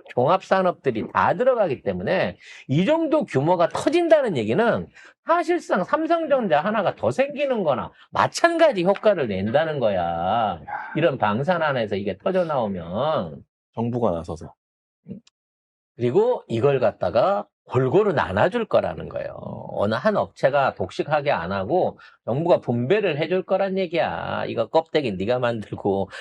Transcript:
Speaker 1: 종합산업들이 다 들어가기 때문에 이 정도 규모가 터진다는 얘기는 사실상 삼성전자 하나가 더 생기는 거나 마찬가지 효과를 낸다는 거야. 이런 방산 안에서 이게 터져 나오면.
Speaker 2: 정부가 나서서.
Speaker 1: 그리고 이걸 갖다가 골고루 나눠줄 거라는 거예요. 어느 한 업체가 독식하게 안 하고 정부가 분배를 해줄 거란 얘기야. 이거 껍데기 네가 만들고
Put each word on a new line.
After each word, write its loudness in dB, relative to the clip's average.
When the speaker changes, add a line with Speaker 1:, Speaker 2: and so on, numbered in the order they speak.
Speaker 1:
종합산업들이 0
다 4
들어가기 0
때문에 -2
이 2
정도 2
규모가 2
터진다는 2
얘기는 2
사실상 0
삼성전자 0
하나가 0
더 0
생기는 -2
거나 -2
마찬가지 2
효과를 2
낸다는 0
거야. 0
이런 2
방산 0
안에서 -2
이게 -4
터져 0
나오면. -4
Speaker 2:
정부가 0
나서서. -6
Speaker 1:
그리고 0
이걸 2
갖다가 0
골고루 2
나눠줄 0
거라는 -2
거예요. -10
어느 -2
한 0
업체가 0
독식하게 -2
안 -2
하고 -2
정부가 2
분배를 0
해줄 -2
거란 -2
얘기야. -2
이거 -2
껍데기 0
네가 -2
만들고 -2